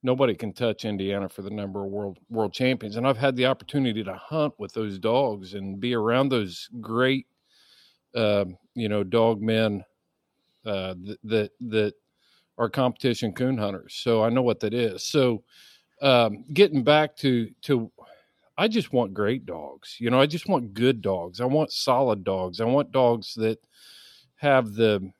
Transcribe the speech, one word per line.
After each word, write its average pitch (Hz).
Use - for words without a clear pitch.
Nobody 127
can 101
touch 113
Indiana 98
for -
the 98
number 101
of 98
world, 101
world 110
champions. 120
And 117
I've 131
had 135
the 123
opportunity 127
to 95
hunt 151
with 98
those 104
dogs 107
and 98
be 120
around 120
those 104
great, 127
uh, 104
you 117
know, 104
dog 113
men, 110
uh, 95
th-, 92
that, 107
that 107
are 117
competition 123
coon 127
hunters, 101
so 113
I 117
know 127
what 120
that 107
is. 113
So, 123
um, 120
getting 147
back 147
to, 120
to, 120
I 208
just 220
want 117
great 107
dogs. 73
You 117
know, 127
I 151
just 156
want 123
good 117
dogs. 90
I 120
want 147
solid 123
dogs. 92
I 113
want 135
dogs 117
that 110
have 131
the 104